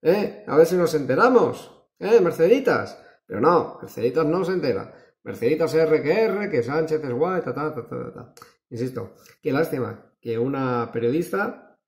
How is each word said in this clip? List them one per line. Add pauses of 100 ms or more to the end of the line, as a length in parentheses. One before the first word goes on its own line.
¿eh?
A
ver
si
nos
enteramos, (100)
¿eh,
Merceditas?". (240)
Pero
no,
Merceditas
no
se
entera. (300)
Merceditas
R
que
R,
que
Sánchez
es
guay,
ta,
ta,
ta,
ta,
ta,
ta. (360)
Insisto, (260)
qué
lástima
que
una
periodista (120)